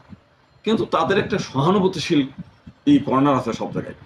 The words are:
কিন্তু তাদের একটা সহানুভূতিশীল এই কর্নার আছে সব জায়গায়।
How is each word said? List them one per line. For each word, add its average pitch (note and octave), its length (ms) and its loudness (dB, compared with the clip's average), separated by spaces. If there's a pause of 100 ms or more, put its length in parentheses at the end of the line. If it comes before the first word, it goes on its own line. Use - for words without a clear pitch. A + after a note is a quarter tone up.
(640)
কিন্তু A3 200 0
তাদের F3 340 0
একটা G3 200 -2
সহানুভূতিশীল E3 840 0 (680)
এই C#3+ 120 6
কর্নার C3+ 360 2
আছে A#2 180 -2
সব G#2 200 -6
জায়গায়। - 220 -8 (120)